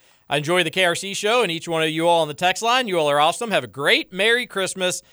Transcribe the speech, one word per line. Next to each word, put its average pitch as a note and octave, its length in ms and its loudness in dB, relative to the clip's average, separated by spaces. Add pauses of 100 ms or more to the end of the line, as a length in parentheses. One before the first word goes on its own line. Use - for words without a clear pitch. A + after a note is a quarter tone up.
(280)
I D3 100 0
enjoy F3 260 0
the D#3+ 60 -2
K F#3 140 2
R E3+ 100 2
C G3 200 -8
show A3+ 280 0
and F3 100 0
each E3 160 -8
one D#3+ 140 0
of D#3+ 80 0
you D#3+ 180 0
all E3+ 140 4
on D3+ 60 -2
the D3 60 -10
text F3+ 280 0
line. A#3+ 260 0
You F3+ 100 0
all D3 120 2
are D3 100 2
awesome. E3+ 300 2
Have D#3+ 140 0
a - 40 -12
great E3 440 0
Merry A3+ 340 0
Christmas, F#3 560 -4 (100)